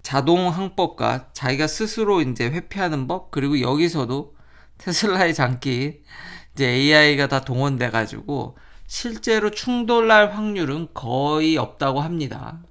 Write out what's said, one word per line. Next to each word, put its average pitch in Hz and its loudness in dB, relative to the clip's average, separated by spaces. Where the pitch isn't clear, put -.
자동 165 2
항법과 165 -2
자기가 139 -2
스스로 214 0
이제 123 -2
회피하는 160 -4
법, 175 -6
그리고 143 0
여기서도 139 -2
테슬라의 185 0
장기인 127 -2
이제 135 0
에이아이가 143 6
다 139 0
동원돼가지고 120 -2
실제로 220 -2
충돌날 226 4
확률은 170 -4
거의 147 0
없다고 139 -2
합니다. 156 -6